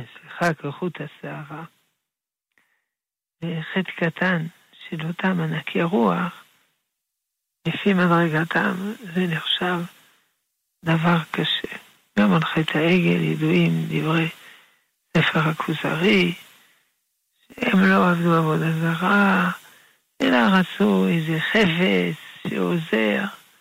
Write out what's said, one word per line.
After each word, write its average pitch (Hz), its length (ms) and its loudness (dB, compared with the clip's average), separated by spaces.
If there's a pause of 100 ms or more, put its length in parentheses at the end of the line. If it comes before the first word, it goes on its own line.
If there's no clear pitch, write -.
(140)
סליחה, - 400 -4
כחוט 156 480 -8
השערה. 147 640 -14 (1800)
זה 165 180 -6 (140)
חטא 190 180 -4
קטן, 175 560 -2 (420)
של 160 180 -8
אותם 175 340 -2
ענקי 160 400 -4
רוח, 175 640 0 (1200)
לפי 202 260 0
מדרגתם, 175 1000 0 (200)
זה 185 140 0
נחשב 175 520 -2 (1080)
דבר 165 320 2 (140)
קשה. - 440 -4 (440)
גם 208 140 4
על 160 100 2
חטא 156 340 -2
העגל 170 460 2
ידועים 160 480 2 (180)
דברי 160 400 -2 (880)
ספר 160 220 2
הכוזרי, 165 920 0 (1120)
שהם - 320 0
לא 190 320 4
עבדו 170 220 2
עבודה 160 380 2
זרה, 180 800 2 (720)
אלא 262 160 4
רצו 190 720 4
איזה 160 320 0
חפץ 175 800 0 (280)
שעוזר 196 760 -2 (380)